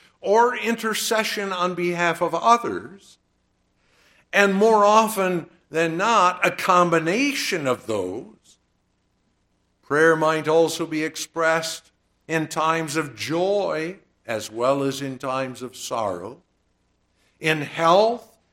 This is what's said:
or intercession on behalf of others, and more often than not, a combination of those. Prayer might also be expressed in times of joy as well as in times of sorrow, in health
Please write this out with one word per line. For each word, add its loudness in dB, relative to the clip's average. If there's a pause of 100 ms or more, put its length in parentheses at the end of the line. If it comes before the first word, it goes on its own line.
(200)
or 4
intercession -4
on -2
behalf 0
of 0
others, 0 (1120)
and 4
more 4
often 2 (220)
than -2
not, 2
a 2
combination 0
of -2
those. -8 (1200)
Prayer 4
might 0
also 2
be -4
expressed -4 (340)
in -2
times -2
of -4
joy -4 (260)
as -6
well 0
as -4
in -10
times -6
of -14
sorrow, -8 (960)
in -2
health 2 (200)